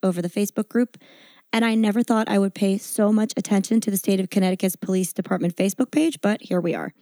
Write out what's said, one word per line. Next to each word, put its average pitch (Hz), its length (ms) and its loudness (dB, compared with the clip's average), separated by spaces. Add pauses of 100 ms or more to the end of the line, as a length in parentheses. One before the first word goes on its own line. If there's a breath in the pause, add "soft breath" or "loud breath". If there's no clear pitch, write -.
over 180 200 0
the 175 80 -4
Facebook 202 380 -2
group, - 280 -2 (560 soft breath)
and 226 120 2
I 220 120 2
never 220 260 2
thought 220 260 0
I 202 120 2
would 196 120 0
pay 196 260 0
so 208 340 0
much 214 240 2
attention 202 460 0
to - 80 -4
the 196 60 0
state 196 240 0
of 190 80 -4
Connecticut's 185 480 0
police 190 360 -2
department 175 440 -2
Facebook 202 360 -2
page, 311 280 0
but 208 220 0
here 180 180 -2
we 170 140 -2
are. 80 280 -8